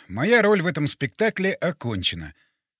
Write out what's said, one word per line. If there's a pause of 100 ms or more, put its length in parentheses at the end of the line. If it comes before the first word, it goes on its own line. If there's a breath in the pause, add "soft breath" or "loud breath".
моя
роль
в
этом
спектакле
окончена. (460)